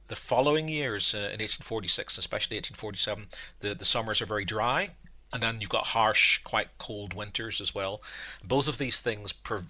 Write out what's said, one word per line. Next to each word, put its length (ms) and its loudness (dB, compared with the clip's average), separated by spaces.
the 80 -10
following 540 2
years, 440 0
uh, 200 -4
in 80 -6
eighteen 220 -4
forty-six, 540 0
especially 380 0
eighteen 220 -4
forty-seven, 500 -4
the, 160 -2
the 80 -6
summers 380 4
are 40 -2
very 200 -2
dry. 460 0
And 80 -4
then 200 -2
you've 80 -6
got 180 0
harsh, 560 4
quite 340 -2
cold 360 -8
winters 480 -4
as 120 -2
well. 280 -4
Both 240 2
of 120 -2
these 200 0
things 320 -2
pre-, 380 -6